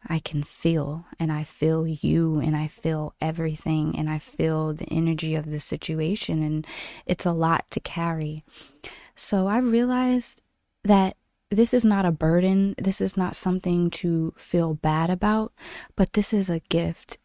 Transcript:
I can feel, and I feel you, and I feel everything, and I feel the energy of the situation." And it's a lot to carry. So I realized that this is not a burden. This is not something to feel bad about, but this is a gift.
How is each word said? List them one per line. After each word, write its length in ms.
I 120
can 240
feel, 600
and 140
I 100
feel 420
you, 540
and 180
I 120
feel 520
everything, 800
and 100
I 120
feel 520
the 140
energy 480
of 160
the 80
situation." 840
And 200
it's 200
a 60
lot 400
to 80
carry. 640
So 320
I 100
realized 840
that 320
this 240
is 100
not 200
a 80
burden. 640
This 220
is 160
not 180
something 560
to 460
feel 380
bad 360
about, 420
but 160
this 200
is 160
a 120
gift. 640